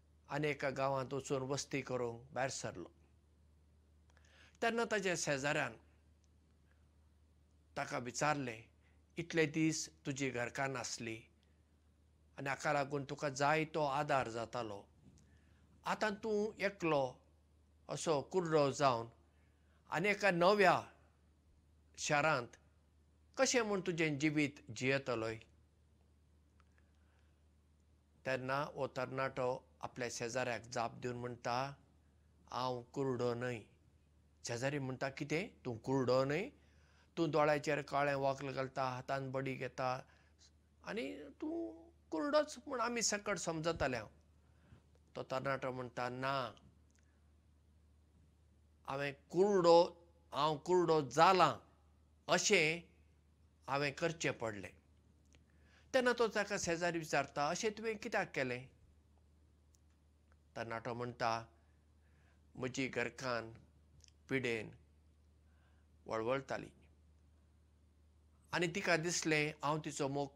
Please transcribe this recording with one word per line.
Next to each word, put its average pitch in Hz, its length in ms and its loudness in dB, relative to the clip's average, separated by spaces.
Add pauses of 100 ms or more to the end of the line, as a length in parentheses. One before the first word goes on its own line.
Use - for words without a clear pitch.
(280)
आनी 147 200 -2
एका 139 220 -2
गांवांत 135 440 -2
वचून 135 280 -2
वस्ती 135 400 -4
करूंक 120 380 -4 (120)
भायर 127 180 -2
सरलो। 92 400 -8 (1700)
तेन्ना 233 280 2
ताच्या 190 280 0
शेजाऱ्यान 143 540 0 (2000)
ताका 143 220 -4
विचारलें, 123 640 -2 (560)
"इतले 165 280 2
दीस 156 420 0 (180)
तुजी 135 240 -2
घरकान्न 120 460 -4
आसली 113 400 -6 (1200)
आनी 139 100 -6
हाका 147 240 0
लागून 143 320 0
तुका 147 240 -4
जाय 143 360 2 (100)
तो 156 100 2
आदार 139 440 2
जातालो, 113 520 -6 (1040)
आतां 202 260 0 (140)
तूं 208 400 0
एकलो 165 380 2 (840)
असो 151 320 0 (120)
कुर्डो 160 380 4
जावन 127 360 4 (840)
आनी 175 180 0
एका 202 220 2
नव्या 180 460 6 (1200)
शारांत 147 580 2 (800)
कशें 254 260 4
म्हूण 208 180 0
तुजें 160 380 0
जिवीत 147 440 0 (140)
जियेतलोय?" 123 600 0 (3000)
तेन्ना 131 380 -2 (120)
हो 135 120 -4 (100)
तरणाटो 131 540 -4 (300)
आपल्या - 300 -6
शेजाऱ्याक 120 520 -4 (100)
जाप 120 220 -4
दिवन 123 220 -6
म्हणटा, 120 440 -4 (880)
"हांव 123 320 -2 (100)
कुर्डो 123 420 0
न्हय।" 120 260 -4 (840)
शेजारी 131 340 -2
म्हणटा, 131 300 -4
"कितें? 151 400 -4 (160)
तूं 120 140 -6
कुर्डो 131 460 2
न्हय? 165 240 -2 (680)
तूं 165 140 2
दोळ्याचेर 151 520 4
काळें 143 320 0
वोकल 135 380 -2
घालता, 131 320 -4
हातांत 131 480 -4
बडी 135 220 -2
घेता 131 340 -4 (960)
आनी 208 200 -6 (360)
तूं 320 160 -6 (540)
कुर्डोच 294 460 0 (100)
म्हूण 262 140 -6
आमी 233 220 0
सकट 208 360 -2
समजताले 160 580 0
हांव।" 107 120 -8 (1080)
तो 127 140 -8
तरणाटो 131 420 -2
म्हणटा, 123 360 -6
"ना, 131 240 -4 (2500)
हांवें 139 240 -4 (180)
कुर्डो, 175 460 8 (560)
हांव 151 240 2
कुर्डो 165 440 4 (100)
जालां 165 420 8 (760)
अशें 170 520 4 (880)
हांवें 139 240 0
करचें 160 400 -2
पडलें।" 104 400 -6 (1200)
तेन्ना 247 240 4
तो 233 100 4
ताका 208 300 -2
शेजारी 170 400 0
विचारता, 147 500 -2
"अशें 196 300 -2
तुवें 220 200 -6
कित्याक 208 360 -4
केलें?" 131 340 -4 (1900)
तरणाटो 117 380 -6
म्हणटा, 120 380 -2 (1200)
"म्हजी 127 340 -4
घरकान्न 117 640 -4 (760)
पिडेन 117 420 -2 (1400)
वळवळटाली 113 640 -4 (1800)
आनी 170 140 2
तिका 175 300 2
दिसलें 156 560 2 (100)
हांव 151 220 0
तिचो 147 240 -4
मोग 139 280 -2